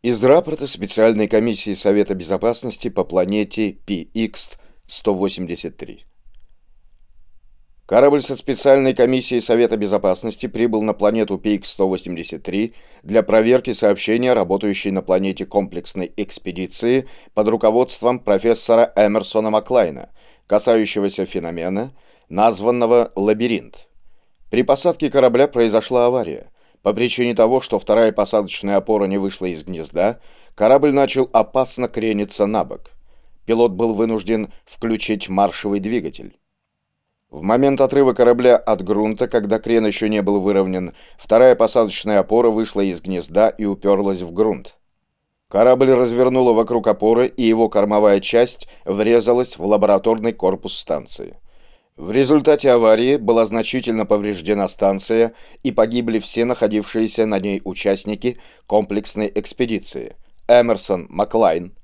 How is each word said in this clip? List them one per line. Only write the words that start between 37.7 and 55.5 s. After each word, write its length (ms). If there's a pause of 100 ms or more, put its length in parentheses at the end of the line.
отрыва 320
корабля 460
от 260
грунта, 460
когда 280
крен 280
еще 220
не 140
был 200
выровнен, 500 (260)
вторая 380
посадочная 640
опора 300
вышла 320
из 200
гнезда 460
и 160
уперлась 580
в 120
грунт. 420 (720)
Корабль 440
развернуло 600
вокруг 360
опоры, 400
и 160
его 260
кормовая 500
часть 480 (160)
врезалась 720
в 80
лабораторный 680
корпус 440
станции. 600 (580)
В 160
результате 600
аварии 440
была 300
значительно 600
повреждена 600
станция, 680 (300)